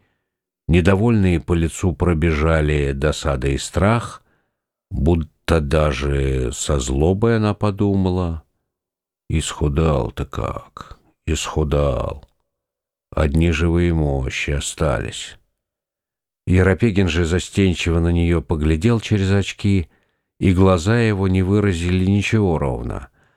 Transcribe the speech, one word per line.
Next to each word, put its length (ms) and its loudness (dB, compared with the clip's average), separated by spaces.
Недовольные 720 4
по 140 -2
лицу 400 0
пробежали 1000 0
досада 560 -2
и 100 -2
страх, 680 -2
будто 680 0
даже 920 0
со 260 -2
злобой 580 0
она 180 0
подумала: 880 -2
"Исхудал-то 1000 -2
как, 720 -10
исхудал. 1000 -2
Одни 400 2
живые 440 0
мощи 560 -2
остались". 880 -6
Еропегин 600 2
же 180 0
застенчиво 760 0
на 100 0
неё 340 2
поглядел 560 0
через 320 0
очки, 580 -2
и 140 2
глаза 460 4
его 280 0
не 140 2
выразили 640 0
ничего 540 2
ровно. 500 -6